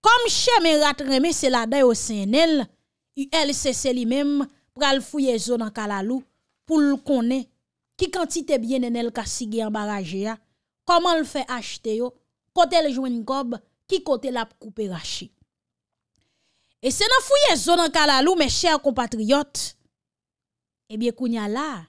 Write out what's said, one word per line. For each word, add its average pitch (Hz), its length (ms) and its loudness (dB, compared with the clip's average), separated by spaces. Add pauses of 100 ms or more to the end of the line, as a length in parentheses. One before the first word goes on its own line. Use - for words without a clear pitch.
comme 466 260 6
chez 466 340 4
mes 302 200 4
rats 285 160 2
remè, 269 340 2
c'est 262 180 0
là-dedans 247 360 2
au 233 80 6
C 220 220 -6 (100)
N 214 80 0
L, 311 320 4 (500)
U 277 160 -8
L 294 220 0
C 262 180 -2
C 262 200 -2
lui-même, 277 540 0 (280)
pral 269 260 0
fouiller 269 380 -2
zone 233 240 -2
en 214 80 -6
Kalalou, 214 520 -4 (440)
pour 311 140 2
le 285 160 2
connaître, 262 540 -2 (460)
qui 370 160 -2
quantité 330 460 -2
bien 240 200 -2
Nenel 233 320 -2
Kassi 226 400 -8
gen 220 160 -4
en 214 60 -6
barrage 208 420 -6
ya, 214 240 -6 (460)
comment 349 320 4
le 311 80 0
fait 269 240 -6
acheter 226 480 -6
yo, 247 180 -4 (400)
côté 339 280 4
le 285 100 0
joindre 240 320 -4
cob, 247 340 -4 (300)
qui 381 160 -2
côté 269 260 -2
la 233 140 -4
couper 214 440 -10
rachi. - 440 -10 (1500)
Et 254 120 -2
c'est 403 160 0
dans 523 160 4
fouiller 554 320 4
zone 339 240 2
en 320 100 2
Kalalou, 294 460 4
mes 302 120 2
chers 320 320 0
compatriotes, 240 960 -2 (1120)
eh 214 80 -12
bien, 233 140 0
kounye 233 280 -4
a 208 100 -4
la 247 400 -6